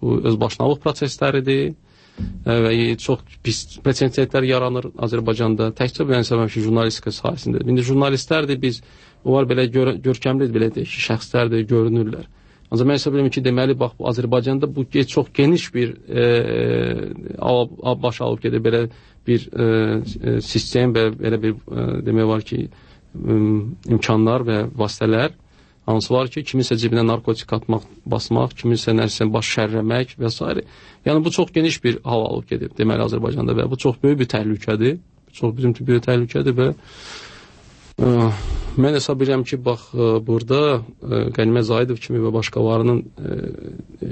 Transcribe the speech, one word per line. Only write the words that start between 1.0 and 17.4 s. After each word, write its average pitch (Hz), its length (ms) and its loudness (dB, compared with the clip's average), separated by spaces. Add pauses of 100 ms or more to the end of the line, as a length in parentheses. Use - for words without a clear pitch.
E, - 440 -2
və 113 100 2 (240)
çox - 240 -2 (220)
pis - 180 -2 (180)
presedentlər 131 640 2
yaranır 127 520 0
Azərbaycanda. 113 800 0
Təkcə 127 280 -2
bu, 135 120 2
yəni, 117 100 2
səbəb 113 240 0
ki, 110 140 -2
jurnalistika 113 500 0
sahəsində. 123 480 -4
İndi 123 240 2
jurnalistlərdir, 139 760 0
biz, 127 200 -2 (420)
onlar 131 260 2
belə 127 220 2
gör-, 127 320 2
görkəmli, 131 480 0
belə 113 220 2
deyək - 180 -6
ki, - 160 -6
şəxslərdir, 113 640 0
görünürlər. 113 580 0 (440)
Ancaq 120 160 2
mən 143 120 4
hesab 139 160 -2
edirəm 135 160 2
ki, 131 140 -2
deməli, 127 340 2
bax, 123 180 -2
bu - 140 -2
Azərbaycanda 123 560 0
bu 139 160 -4
ge-, 135 240 0
çox - 260 0
geniş 160 400 4
bir, 120 220 -2 (120)
e, 123 180 2 (1120)
al-, 123 420 0